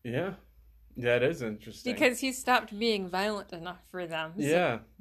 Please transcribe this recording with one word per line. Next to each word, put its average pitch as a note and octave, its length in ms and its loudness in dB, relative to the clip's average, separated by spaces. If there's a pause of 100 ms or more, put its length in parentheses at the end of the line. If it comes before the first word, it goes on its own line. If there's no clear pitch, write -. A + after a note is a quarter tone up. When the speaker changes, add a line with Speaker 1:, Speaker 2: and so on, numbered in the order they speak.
Speaker 1:
Yeah. C#3+ 320 -2 (600)
Yeah, A#2+ 200 2
it A#2+ 80 4
is D3 180 0
interesting. A2 520 -6
Speaker 2:
Because B3+ 260 2
he C4 120 -2
stopped A3+ 460 0
being G#3+ 320 0
violent G3 420 -2
enough F3 380 -10
for F3+ 160 -6
them. D#3+ 320 -6
So, D3+ 80 -2
Speaker 1:
Yeah. D3 340 4 (220)